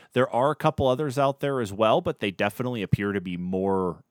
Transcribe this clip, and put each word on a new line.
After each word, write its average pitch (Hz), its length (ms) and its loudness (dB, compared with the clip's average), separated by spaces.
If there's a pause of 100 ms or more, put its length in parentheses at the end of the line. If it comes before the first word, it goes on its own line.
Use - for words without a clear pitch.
(120)
There 127 180 2
are 131 220 2
a - 40 -4
couple 151 300 0
others 127 320 0
out 139 220 0
there 139 200 -2
as 101 120 -4
well, 110 280 4
but 175 200 -4
they 104 100 0
definitely 113 500 -2
appear 101 320 0
to 98 80 -2
be 90 160 -8
more 92 760 -2